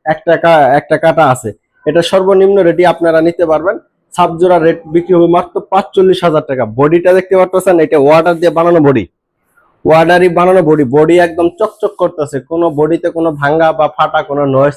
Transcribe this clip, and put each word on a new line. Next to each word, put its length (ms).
একটা 320
কা-, 400
একটা 220
কাটা 320
আছে। 220
এটা 160
সর্বনিম্ন 560
রেটই 260
আপনারা 360
নিতে 260
পারবেন। 320
সাপ 200
জোড়া 220
রেট 280
বিক্রি 280
হবে 120
মাত্র 340
পাঁচচল্লিশ 640
হাজার 240
টাকা। 160
বডিটা 480
দেখতে 240
পারতেছেন, 440
এটা 180
ওয়াটার 360
দিয়ে 160
বানানো 300
বডি, 260
ওয়াটারই 440
বানানো 340
বডি, 220
বডি 340
একদম 300
চকচক 400
করতেছে, 420
কোনো 300
বডিতে 400
কোনো 220
ভাঙ্গা 400
বা 160
ফাটা 340
কোনো 240
নয়েজ 300